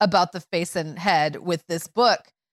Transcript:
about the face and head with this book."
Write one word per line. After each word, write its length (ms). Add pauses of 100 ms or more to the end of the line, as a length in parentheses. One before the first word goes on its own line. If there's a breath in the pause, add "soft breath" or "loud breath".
about 320
the 80
face 340
and 240
head 380
with 300
this 200
book." 460 (180)